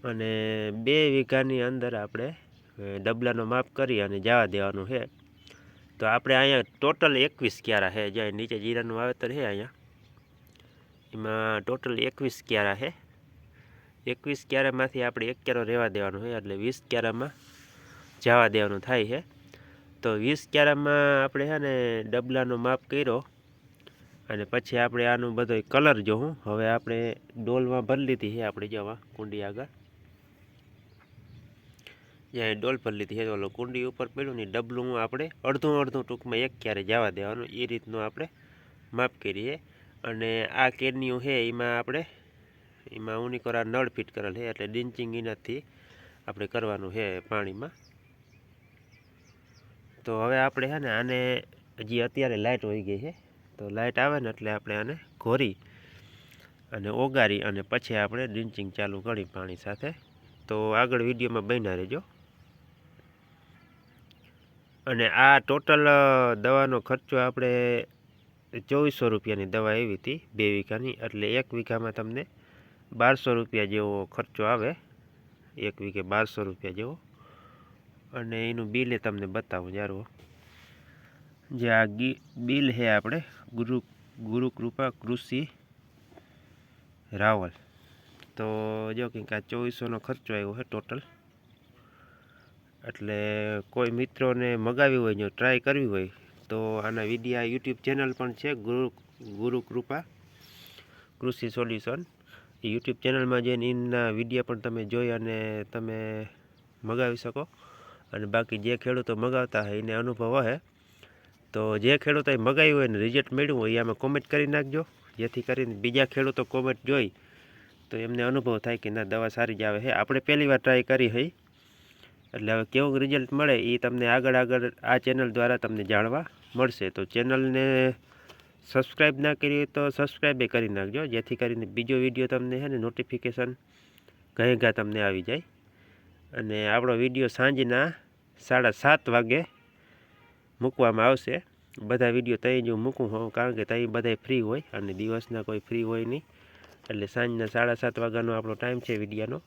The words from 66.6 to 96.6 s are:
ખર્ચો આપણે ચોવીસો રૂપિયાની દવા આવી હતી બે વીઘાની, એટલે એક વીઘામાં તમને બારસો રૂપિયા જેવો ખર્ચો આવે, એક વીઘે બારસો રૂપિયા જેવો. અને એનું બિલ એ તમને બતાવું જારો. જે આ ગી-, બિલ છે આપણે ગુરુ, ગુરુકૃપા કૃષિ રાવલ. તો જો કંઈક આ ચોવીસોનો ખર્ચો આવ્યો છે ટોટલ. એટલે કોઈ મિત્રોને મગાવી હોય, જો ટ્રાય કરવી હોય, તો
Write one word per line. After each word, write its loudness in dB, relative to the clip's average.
ખર્ચો -2
આપણે 0
ચોવીસો 2
રૂપિયાની -2
દવા 0
આવી 0
હતી -8
બે 2
વીઘાની, -4
એટલે -4
એક -2
વીઘામાં -4
તમને -8
બારસો 4
રૂપિયા 0
જેવો -2
ખર્ચો -6
આવે, 0
એક -6
વીઘે -6
બારસો 0
રૂપિયા -10
જેવો. -10
અને -4
એનું -4
બિલ 0
એ 0
તમને -4
બતાવું -6
જારો. -6
જે 0
આ 6
ગી-, -2
બિલ 0
છે 0
આપણે 2
ગુરુ, -2
ગુરુકૃપા -4
કૃષિ -6
રાવલ. 2
તો -6
જો -4
કંઈક -10
આ -2
ચોવીસોનો -6
ખર્ચો -8
આવ્યો -4
છે -10
ટોટલ. -8
એટલે -8
કોઈ 0
મિત્રોને 0
મગાવી 2
હોય, 2
જો -2
ટ્રાય 2
કરવી 0
હોય, -2
તો -4